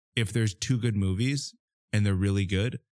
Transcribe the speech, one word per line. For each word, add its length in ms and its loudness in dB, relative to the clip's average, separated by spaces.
if 180 0
there's 200 2
two 240 -2
good 200 0
movies 580 -2
and 120 2
they're 80 2
really 320 2
good, 340 -2